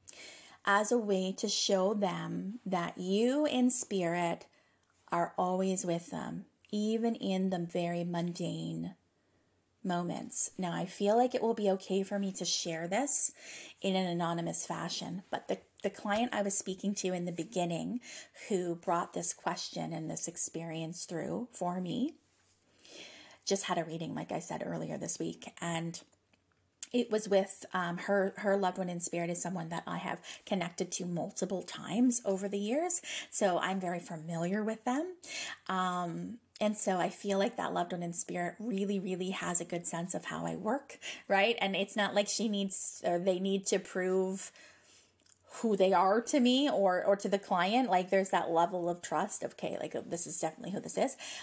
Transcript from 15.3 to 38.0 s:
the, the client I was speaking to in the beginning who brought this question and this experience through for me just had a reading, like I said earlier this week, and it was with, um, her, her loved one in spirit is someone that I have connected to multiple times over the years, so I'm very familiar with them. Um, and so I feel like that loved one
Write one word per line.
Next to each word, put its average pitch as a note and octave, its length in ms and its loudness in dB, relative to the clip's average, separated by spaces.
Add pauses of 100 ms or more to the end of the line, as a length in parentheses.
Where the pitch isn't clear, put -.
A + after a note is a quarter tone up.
the, F#3+ 100 0 (240)
the G3+ 80 0
client G#3+ 420 0
I G#3+ 80 2
was G3 160 0
speaking F#3+ 380 -2
to F#3 180 0
in F3 140 -2
the F3 60 -2
beginning E3+ 680 -2 (480)
who F3+ 280 0
brought F3 360 0
this - 220 -2
question - 580 -6
and D#3+ 160 -4
this E3 200 -4
experience E3 760 -6
through E3+ 480 -4
for F3+ 280 -2
me F#3 340 -2 (1300)
just - 200 0
had F#3 120 0
a E3 80 0
reading, D#3+ 300 -6
like D#3+ 180 -6
I - 60 -2
said - 260 -6
earlier D#3+ 320 -4
this - 220 -4
week, E3 420 -6
and E3+ 400 -4 (960)
it A#3+ 160 0
was G#3+ 180 0
with, G3 460 2
um, F3 240 -2
her, G3 400 2
her G3+ 180 2
loved F#3 220 0
one F#3 100 -2
in F3 120 -4
spirit E3+ 280 -2
is E3+ 140 -4
someone F3 260 -4
that E3 180 -6
I E3+ 120 -4
have F3+ 240 -4 (240)
connected F3 460 -2
to - 120 -4
multiple F3+ 580 -2
times A#3+ 640 2
over G3 240 2
the G3 100 -2
years, C#4 440 0 (280)
so F#3 280 4
I'm F#3+ 200 0
very F3+ 220 -2
familiar E3+ 640 -2
with A3 200 -2
them. D#4 320 0 (520)
Um, F3+ 720 0 (200)
and G#3+ 160 2
so F#3+ 220 2
I F3 140 2
feel G3+ 260 -2
like G3+ 200 2
that - 180 -2
loved F3 180 0
one F3 100 -4